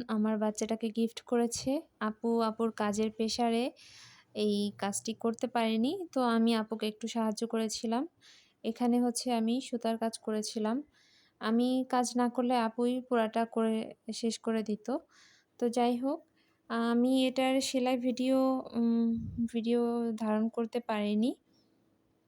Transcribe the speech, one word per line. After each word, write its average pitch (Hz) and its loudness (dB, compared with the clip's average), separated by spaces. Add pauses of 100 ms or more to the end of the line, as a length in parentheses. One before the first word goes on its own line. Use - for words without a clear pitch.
আমার 220 0
বাচ্চাটাকে 214 -2
গিফট 226 -2
করেছে। 240 0 (280)
আপু 214 -4 (120)
আপুর 226 0
কাজের 214 0
প্রেশারে 226 0 (720)
এই 208 0 (220)
কাজটি 202 -4
করতে 226 -4
পারেনি, 226 0 (200)
তো 269 -2
আমি 226 4
আপুকে 220 -2
একটু 214 -8
সাহায্য 220 -2
করেছিলাম। 226 -2 (600)
এখানে 233 0
হচ্ছে 247 0
আমি 226 2
সুতার 226 -4
কাজ 226 -2
করেছিলাম। 214 -2 (640)
আমি 233 2 (220)
কাজ 247 2
না 247 2
করলে 247 0
আপুই 240 0
পুরাটা 233 0
করে 226 0 (380)
শেষ 226 -2
করে 226 -2
দিত। 208 -6 (720)
তো 247 0
যাই 240 2
হোক, 277 -2 (500)
আমি 233 2 (140)
এটার 262 2
সেলাই 262 0
ভিডিও, 254 2 (360)
উম, 233 2 (400)
ভিডিও 233 0 (340)
ধারণ 214 0
করতে 233 -4
পারিনি, 214 0 (960)